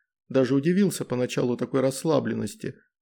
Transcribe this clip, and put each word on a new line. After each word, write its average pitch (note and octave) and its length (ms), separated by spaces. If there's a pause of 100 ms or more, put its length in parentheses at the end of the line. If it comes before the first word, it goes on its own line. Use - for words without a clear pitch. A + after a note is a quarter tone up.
(280)
Даже C3 260
удивился F3 500
поначалу B2 520
такой B2+ 240
расслабленности, B2 960 (260)